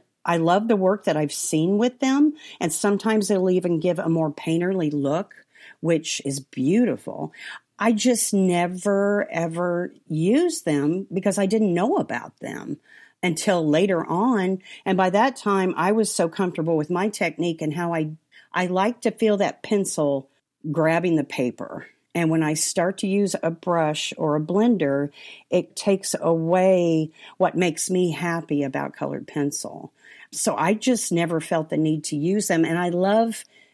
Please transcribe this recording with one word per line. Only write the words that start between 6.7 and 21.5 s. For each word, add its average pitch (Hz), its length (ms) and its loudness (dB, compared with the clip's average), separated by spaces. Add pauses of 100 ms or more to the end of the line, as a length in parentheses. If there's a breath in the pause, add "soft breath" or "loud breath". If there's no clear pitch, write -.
I 220 120 4
just 226 420 0
never, 190 960 2
ever 175 640 -2 (160)
used 226 560 2
them 156 480 0
because 190 260 -2
I 196 80 2
didn't 208 280 2
know 220 220 0
about - 440 -6
them - 380 -10 (440 soft breath)
until 175 440 0
later 170 380 2
on. 190 540 0 (260 loud breath)
And 190 140 0
by 185 120 4
that 226 260 2
time, 190 400 0
I 180 160 2
was 220 200 0
so 170 160 0
comfortable 170 480 -2
with 151 140 -2
my 180 180 0
technique 170 540 -4
and 156 100 -2
how 170 220 -4
I, 156 160 -2 (420 soft breath)
I 180 140 0
like 190 360 0
to 220 100 0
feel 214 240 2
that 190 260 -2
pencil 147 640 0 (440)
grabbing 165 440 2
the 147 80 0
paper. - 640 -6 (300)